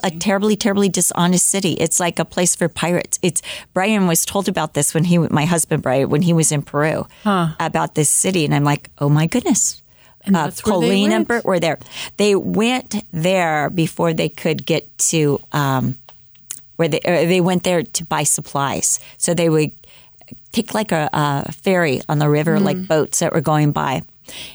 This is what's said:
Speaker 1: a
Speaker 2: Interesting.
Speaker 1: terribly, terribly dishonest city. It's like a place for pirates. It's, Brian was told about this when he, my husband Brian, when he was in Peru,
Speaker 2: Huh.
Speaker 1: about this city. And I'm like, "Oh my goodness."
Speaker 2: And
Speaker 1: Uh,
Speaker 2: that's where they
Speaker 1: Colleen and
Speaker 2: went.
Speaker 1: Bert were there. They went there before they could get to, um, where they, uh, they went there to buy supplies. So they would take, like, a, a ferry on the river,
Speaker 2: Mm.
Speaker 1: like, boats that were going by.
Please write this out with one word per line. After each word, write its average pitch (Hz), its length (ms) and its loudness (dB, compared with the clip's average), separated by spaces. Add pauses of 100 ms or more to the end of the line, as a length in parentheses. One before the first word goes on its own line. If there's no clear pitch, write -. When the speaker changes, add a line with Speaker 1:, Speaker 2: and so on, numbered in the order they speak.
Speaker 1:
a 196 40 -2
Speaker 2:
Interesting. 165 140 -4
Speaker 1:
terribly, 196 360 0
terribly 202 320 0
dishonest 175 580 0
city. 190 280 -2
It's - 260 -2
like 170 180 -4
a 165 60 0
place - 320 -2
for 175 120 -2
pirates. - 520 -2
It's, - 220 -2 (320)
Brian 196 320 2
was 165 180 2
told 196 240 -2
about 165 240 -2
this - 220 -2
when 160 100 2
he, 175 140 4
my 147 260 2
husband 165 380 0
Brian, 135 260 2
when 151 140 2
he 170 100 2
was 160 180 2
in 147 120 -2
Peru, 151 440 -2 (160)
Speaker 2:
Huh. 185 260 0 (120)
Speaker 1:
about 160 340 -2
this 151 140 0
city. 185 380 0
And 147 80 0
I'm 143 100 2
like, 143 240 0 (100)
"Oh 143 120 0
my 151 160 4
goodness." - 560 0 (420)
Speaker 2:
And 196 100 2
Speaker 1:
Uh, 160 100 2
Speaker 2:
that's 147 200 -8
where 202 160 2
they - 60 2
Speaker 1:
Colleen 196 260 2
and - 0 -
Speaker 2:
went. 220 160 0
Speaker 1:
Bert 233 160 0
were 185 160 0
there. 160 180 -2 (380)
They 202 180 2
went 208 760 -2
there 165 560 0
before 165 460 0
they 165 160 -2
could 147 340 -4
get - 320 -4 (140)
to, 151 300 2 (120)
um, 131 440 -2 (800)
where 165 120 0
they, 151 120 -2
uh, 170 280 2
they 185 120 2
went 180 240 2
there 175 180 0
to - 220 -8
buy 151 200 -4
supplies. 139 760 -2 (200)
So - 160 0
they 165 140 2
would 156 240 2 (800)
take, - 220 -4
like, 220 180 -2
a, 156 200 0
a 147 400 -2
ferry 175 560 0
on 151 100 2
the 147 100 2
river, 151 300 2
Speaker 2:
Mm. - 60 2
Speaker 1:
like, 185 240 -2
boats 156 300 2
that 170 140 0
were 165 80 0
going 151 320 2
by. 147 300 -2 (520)